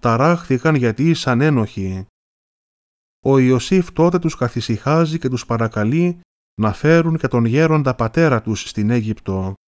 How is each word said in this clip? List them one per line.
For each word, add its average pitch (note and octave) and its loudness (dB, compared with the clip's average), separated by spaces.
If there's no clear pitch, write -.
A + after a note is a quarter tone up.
Ταράχθηκαν C3+ 0
γιατί B2 0
ήσαν B2+ 0
ένοχοι. G2 -2
Ο C3+ 4
Ιωσήφ C3 2
τότε F3 2
τους E3+ -2
καθησυχάζει C#3+ -2
και C3 -4
τους B2+ -6
παρακαλεί A#2 -2
να A2+ 0
φέρουν E3 2
και C#3 -4
τον A#2 0
γέροντα C#3+ 2
πατέρα A#2+ 0
τους - -6
στην G#2+ -2
Αίγυπτο. G2+ -4